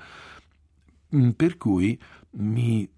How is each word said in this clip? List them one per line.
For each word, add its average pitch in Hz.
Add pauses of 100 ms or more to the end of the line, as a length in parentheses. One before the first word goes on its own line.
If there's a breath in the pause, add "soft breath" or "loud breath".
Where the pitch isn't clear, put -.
(1160 loud breath)
mm, 123
per 170
cui 101 (320 loud breath)
mi 110